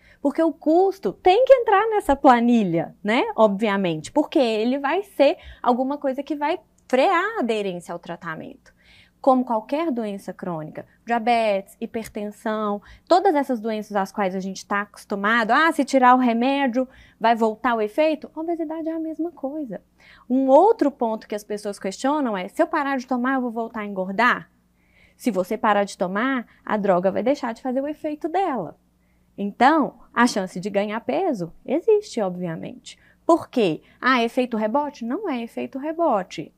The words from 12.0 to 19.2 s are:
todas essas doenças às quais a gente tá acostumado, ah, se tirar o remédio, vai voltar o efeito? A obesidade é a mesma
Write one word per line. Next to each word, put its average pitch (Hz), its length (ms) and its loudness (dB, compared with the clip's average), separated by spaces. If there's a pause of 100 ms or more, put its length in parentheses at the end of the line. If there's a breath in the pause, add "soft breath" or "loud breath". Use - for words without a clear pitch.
todas 359 280 4
essas 269 240 0
doenças 214 380 -6
às 196 160 -2
quais 190 200 -2
a 190 60 -4
gente 190 260 -8
tá 202 180 -2
acostumado, 208 680 -2
ah, 311 220 4
se 294 120 0
tirar 247 300 6
o 254 40 4
remédio, 254 680 0 (320 soft breath)
vai 226 140 4
voltar 226 400 0
o 226 60 -2
efeito? 302 520 -2
A 311 80 -10
obesidade 330 480 -6
é 320 40 -6
a 330 80 -6
mesma 320 320 -6